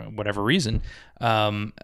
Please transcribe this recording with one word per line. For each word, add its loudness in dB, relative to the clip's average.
whatever -2
reason. 2
Um, 0